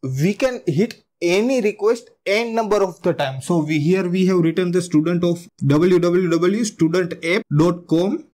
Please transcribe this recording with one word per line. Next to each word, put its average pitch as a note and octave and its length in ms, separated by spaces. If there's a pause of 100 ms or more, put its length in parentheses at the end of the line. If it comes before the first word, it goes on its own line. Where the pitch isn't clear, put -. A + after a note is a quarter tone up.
we C3+ 300
can B3 340
hit F#3 340 (200)
any G#3+ 400
request G#3 480 (160)
n A3+ 280
number G#3 300
of F3+ 180
the F3 120
time. C3+ 280
So F3 180
we, D3+ 200
here F3+ 300
we F#3 160
have F#3 140
written E3+ 340
the F3+ 80
student E3+ 420
of F3 240 (180)
W E3+ 340
W F3 300
W F3+ 360
student E3+ 480 (100)
app F3+ 200 (140)
dot F3 300
com F#3+ 380 (140)